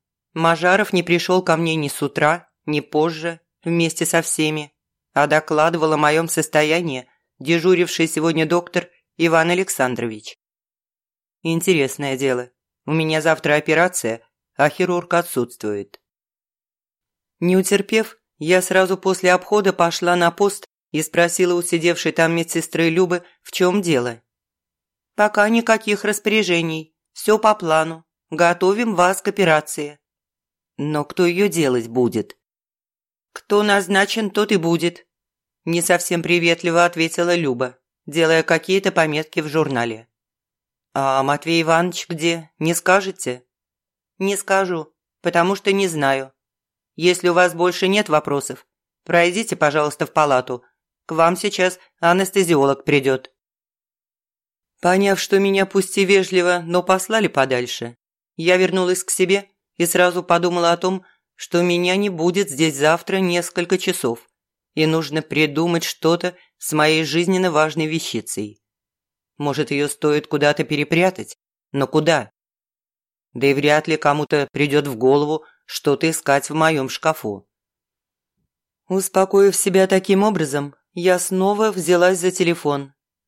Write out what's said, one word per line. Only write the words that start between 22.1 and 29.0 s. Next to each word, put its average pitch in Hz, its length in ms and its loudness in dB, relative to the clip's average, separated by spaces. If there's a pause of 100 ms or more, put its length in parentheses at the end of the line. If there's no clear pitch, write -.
там 165 200 2
медсестры 165 560 -2
Любы, 175 360 0 (160)
в - 100 -20
чем 185 300 0
дело. 123 400 -2 (920)
«Пока 208 340 2
никаких 220 560 0
распоряжений. 175 880 -2 (160)
Все - 260 0
по 214 180 2
плану. 160 500 -2 (240)
Готовим 180 680 0
вас 180 260 2